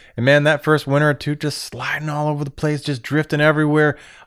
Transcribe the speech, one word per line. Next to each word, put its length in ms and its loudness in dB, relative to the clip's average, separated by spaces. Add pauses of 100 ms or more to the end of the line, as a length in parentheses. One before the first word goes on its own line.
(160)
And 80 -2
man, 200 4
that 200 0
first 220 2
winter 240 2
or 40 2
two, 200 -4
just 240 -6
sliding 500 -8
all 200 -4
over 160 -4
the 60 -8
place, 300 -4
just 220 -6
drifting 400 0
everywhere. 560 2 (280)